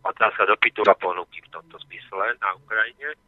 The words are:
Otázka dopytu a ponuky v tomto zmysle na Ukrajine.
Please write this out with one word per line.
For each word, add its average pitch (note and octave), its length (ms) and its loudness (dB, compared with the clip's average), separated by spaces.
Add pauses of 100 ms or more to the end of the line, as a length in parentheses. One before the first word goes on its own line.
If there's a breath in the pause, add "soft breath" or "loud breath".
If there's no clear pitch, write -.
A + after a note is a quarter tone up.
Otázka A2 400 0
dopytu G#2+ 400 2
a G2 80 6
ponuky F2+ 480 -2
v - 160 -20
tomto - 320 -18
zmysle G#2 480 -4
na G2 240 -2
Ukrajine. A#2+ 560 -6 (120)